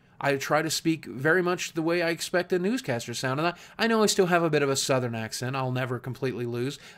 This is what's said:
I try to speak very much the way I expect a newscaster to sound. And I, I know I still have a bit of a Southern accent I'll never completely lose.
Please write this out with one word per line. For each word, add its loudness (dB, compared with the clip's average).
I 2
try 2
to -2
speak -2
very 2
much -2
the -4
way 0
I 0
expect -2
a 2
newscaster -2
to -8
sound. -2
And 0
I, 0
I 2
know 4
I 6
still 4
have 4
a 4
bit 4
of 2
a 2
Southern 0
accent -6
I'll -2
never -2
completely -4
lose. -4